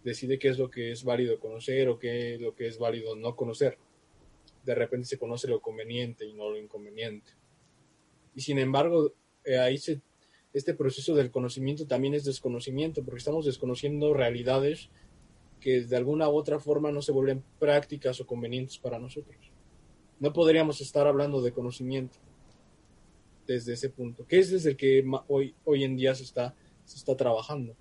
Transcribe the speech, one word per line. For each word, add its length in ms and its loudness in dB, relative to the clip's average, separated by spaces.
Decide 340 -4
qué 100 2
es 100 2
lo 120 0
que 220 -8
es 120 -12
válido 340 0
conocer 500 -2
o 100 0
qué 380 -6
es 40 -14
lo 140 -6
que 140 -6
es 100 -10
válido 380 -4
no 200 -6
conocer. 400 -2
De 100 -2
repente 320 -2
se 120 -6
conoce 300 -6
lo 120 0
conveniente 680 -8
y 80 -16
no 160 -6
lo 80 -8
inconveniente. 720 -12
Y 80 -14
sin 160 0
embargo, 560 4
eh, 140 2
ahí 200 2
se, 220 -4
este 220 -2
proceso 400 0
del 160 4
conocimiento 560 -4
también 280 2
es 100 -2
desconocimiento, 800 -4
porque 140 -10
estamos 280 -2
desconociendo 680 0
realidades 760 0
que 220 2
de 140 -2
alguna 320 2
u 80 4
otra 220 0
forma 320 0
no 120 -4
se 100 -2
vuelven 300 2
prácticas 640 0
o 60 -8
convenientes 520 -6
para 200 -6
nosotros. 540 -14
No 140 0
podríamos 480 6
estar 260 2
hablando 360 4
de 100 0
conocimiento 680 -6
desde 260 -4
ese 180 -6
punto, 360 -12
que 120 6
es 120 6
desde 200 2
el 60 -2
que 260 6
ma-, 260 -4
hoy, 260 0
hoy 200 2
en 120 -2
día 180 2
se 80 -8
está, 320 -6
se 140 -20
está 180 0
trabajando. 640 0